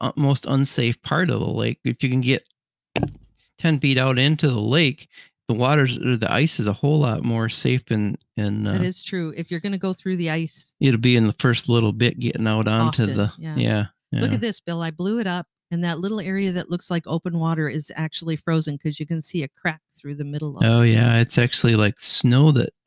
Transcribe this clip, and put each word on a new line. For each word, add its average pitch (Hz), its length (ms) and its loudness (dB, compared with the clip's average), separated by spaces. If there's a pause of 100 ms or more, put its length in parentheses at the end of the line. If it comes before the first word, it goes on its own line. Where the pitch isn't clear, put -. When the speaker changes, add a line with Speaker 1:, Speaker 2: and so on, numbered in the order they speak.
Speaker 1:
u-, 120 140 -4
most 139 300 2
unsafe 131 560 0
part 165 280 0
of 110 80 0
the - 80 -2
lake. 113 380 -2
If 123 180 -2
you 131 80 0
can 127 120 2
get 127 260 0 (1120)
ten 160 200 2
feet 135 200 2
out 131 200 2
into 151 300 2
the 120 120 0
lake, 131 480 0 (400)
the 117 60 0
waters, 131 440 2
or 123 180 0
the 107 160 -2
ice 147 260 2
is 104 80 -2
a 104 60 0
whole 147 260 0
lot 123 240 0
more 113 260 0
safe 127 420 -2
and, 104 280 -2 (180)
and, 104 300 -2
Speaker 2:
That 104 140 -2
Speaker 1:
uh, 175 40 0
Speaker 2:
is 185 180 -6
true. 170 340 -6
If 165 140 -10
you're 170 100 -6
gonna 196 180 -6
go 190 140 -4
through 185 240 -4
the 165 140 -2
ice 160 500 -6
Speaker 1:
it'll 131 200 4
be 123 160 4
in 113 100 4
the 104 80 2
first - 340 0
little 113 240 4
bit 113 260 0
getting 117 280 -4
out 107 220 0
onto 113 360 2
Speaker 2:
Often, 101 120 -2
Speaker 1:
the, 104 220 0
Speaker 2:
yeah. 160 180 -10
Speaker 1:
yeah, 110 280 0 (280)
Speaker 2:
Look 113 180 -2
Speaker 1:
yeah. - 40 0
Speaker 2:
at - 60 -2
this, 214 200 -6
Bill. 170 220 -6
I 165 80 -4
blew 185 300 -4
it 214 60 -4
up, 175 200 -6 (240)
and 170 140 -4
that 170 160 -4
little 208 200 -4
area 190 320 -2
that 180 180 -6
looks 175 200 -6
like 170 160 -2
open 170 320 -4
water 160 300 0
is 143 280 -6
actually 160 400 -6
frozen 156 400 -2
'cause 147 240 -6
you 151 60 -6
can 160 160 -4
see 165 200 -4
a 135 60 -8
crack 156 320 -8 (160)
through 143 200 -12
the 147 80 -8
middle 147 340 -8
of 117 60 2
Speaker 1:
Oh, 117 180 6
Speaker 2:
it. 117 100 6
Speaker 1:
yeah. 117 280 4
It's - 180 2
actually 120 380 4
like 107 220 2
snow 135 540 4
that, 123 180 0 (160)